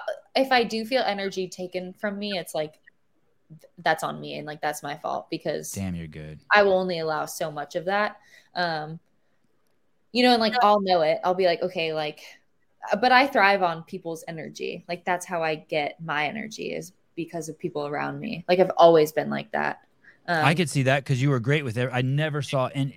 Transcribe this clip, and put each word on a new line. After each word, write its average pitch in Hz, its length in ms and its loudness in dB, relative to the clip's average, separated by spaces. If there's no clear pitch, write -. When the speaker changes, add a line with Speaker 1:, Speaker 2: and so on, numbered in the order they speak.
Speaker 1:
if 262 160 2
I 240 120 6
do 220 220 -4
feel 240 200 0
energy 196 440 -4
taken 180 440 -10
from 202 240 -6
me, 202 200 -6
it's 165 180 -8
like, 156 240 -6
th-, 156 140 -20
that's 165 240 0
on 151 180 -6
me 147 160 -12
and, 147 100 -10
like, 151 140 -12
that's 147 200 -4
my 143 140 -8
fault 131 340 -6
because 156 440 -6
Speaker 2:
Damn, 95 200 -6
you're 82 140 -8
good. 78 320 -14
Speaker 1:
I 202 100 8
will 196 100 4
only 185 260 0
allow 156 260 -4
so 156 260 -6
much 147 240 -10
of 165 100 -6
that. 202 320 -2
Um, 165 420 -4
you 247 100 4
know, 247 80 8
and, 240 80 6
like, 226 240 2
I'll 208 160 6
know 185 220 4
it. 160 240 4
I'll 180 100 4
be 190 120 2
like, 170 140 2
"Okay," 170 320 -2
like, 151 280 -6
uh, - 20 2
but 247 160 2
I 254 160 6
thrive 202 340 4
on 165 220 -2
people's 165 460 -10
energy. 165 580 -10
Like, 175 160 -8
that's 180 220 -2
how 170 180 -4
I 156 120 0
get 151 460 -6
my 151 260 -2
energy 143 460 -8
is 165 200 -10
because 165 340 -8
of 156 100 -14
people 151 280 -6
around 143 320 -6
me. 147 280 -8
Like, 180 120 4
I've 180 180 4
always 165 340 8
been 143 180 -2
like 143 220 -6
that. 147 280 -2
Um, 165 180 2
Speaker 2:
I 147 80 6
could 147 160 0
see 139 140 0
that 131 220 2
'cause 127 160 0
you 143 80 4
were 131 100 2
great 143 240 0
with 117 140 -4
ev-, 123 160 0
I 123 80 0
never 143 400 -2
saw 131 320 -2
any, 135 240 -2